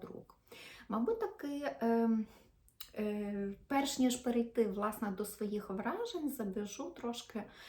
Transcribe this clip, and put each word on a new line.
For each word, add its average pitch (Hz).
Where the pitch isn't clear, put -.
Друк. -
Мабуть, 247
таки, 285
е, 233
е, 202
перш 277
ніж 254
перейти, 233
власне, 208
до 196
своїх 208
вражень, 302
забіжу 208
трошки 233